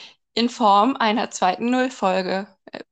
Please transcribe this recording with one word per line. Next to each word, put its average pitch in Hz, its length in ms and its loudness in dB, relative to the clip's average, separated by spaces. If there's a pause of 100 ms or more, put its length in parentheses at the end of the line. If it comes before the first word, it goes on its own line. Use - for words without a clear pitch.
(340)
in 233 140 0
Form 220 480 2
einer 220 340 -2
zweiten 196 400 -2
Nullfolge. 196 760 -2 (240)
Äh, - 80 -14 (120)